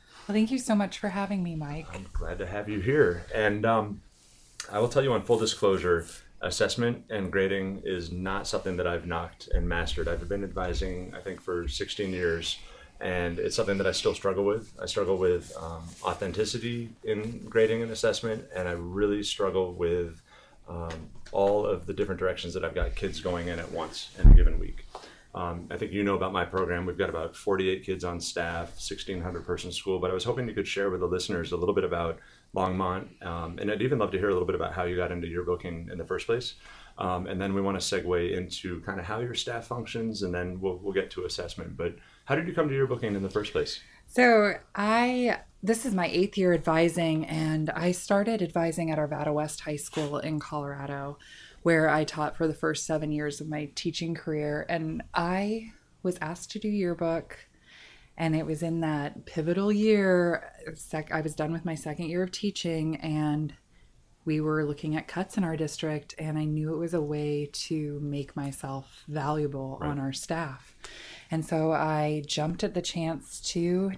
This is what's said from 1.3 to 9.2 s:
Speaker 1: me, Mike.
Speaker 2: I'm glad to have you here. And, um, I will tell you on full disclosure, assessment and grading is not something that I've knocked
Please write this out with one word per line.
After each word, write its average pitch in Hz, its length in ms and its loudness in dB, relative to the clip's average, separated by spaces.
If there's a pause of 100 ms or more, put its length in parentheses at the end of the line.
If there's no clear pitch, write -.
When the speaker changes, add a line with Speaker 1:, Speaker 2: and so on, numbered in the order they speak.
Speaker 1:
me, 170 120 -2
Mike. 151 400 -6
Speaker 2:
I'm 98 180 -10
glad 85 280 -2
to 92 60 -4
have 104 220 -6
you 104 100 -2
here. 92 460 4 (100)
And, 107 300 2
um, 104 380 2 (680)
I 104 100 0
will 117 100 4
tell 135 120 4
you 131 120 2
on 98 80 2
full 113 160 4
disclosure, 90 680 4 (380)
assessment 117 680 0
and 98 240 -2
grading 95 540 0
is 87 260 -2
not 95 340 -2
something 95 300 -2
that 87 100 0
I've 85 200 -2
knocked 85 420 -6